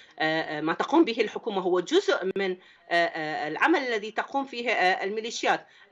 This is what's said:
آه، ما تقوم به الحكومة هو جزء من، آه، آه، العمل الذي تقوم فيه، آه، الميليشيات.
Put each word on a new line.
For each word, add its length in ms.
آه، 420
ما 140
تقوم 300
به 160
الحكومة 420
هو 180
جزء 560
من، 140
آه، 40
آه، 540
العمل 300
الذي 320
تقوم 340
فيه، 260
آه، 340
الميليشيات. 640